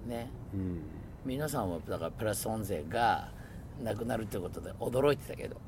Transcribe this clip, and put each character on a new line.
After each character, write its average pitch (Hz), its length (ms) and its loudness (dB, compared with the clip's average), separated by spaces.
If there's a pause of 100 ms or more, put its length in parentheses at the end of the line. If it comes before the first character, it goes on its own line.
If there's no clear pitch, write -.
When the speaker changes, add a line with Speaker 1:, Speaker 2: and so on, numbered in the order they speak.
Speaker 1:
ね。 117 80 -2
Speaker 2:
ね。 117 160 -4 (240)
Speaker 1:
う - 20 2
ん。 90 240 0 (420)
Speaker 2:
皆 135 240 0
さ 143 120 2
ん 98 100 4
は、 82 80 0 (100)
だ 85 120 0
か 80 60 0
ら、 82 60 0
プ - 140 -2
ラ 104 80 6
ス - 140 0
オ 110 100 2
ン 107 60 0
ゼ 92 260 0
が 113 420 4 (520)
な 110 100 2
く 107 120 -2
な 120 120 2
る 110 60 0
っ - 20 -2
て 104 140 -2
こ 90 100 -2
と - 100 -6
で 90 200 -6
驚 131 340 6
い 139 40 4
て - 120 -8
た - 60 -6
け - 120 -6
ど 120 100 -8 (100)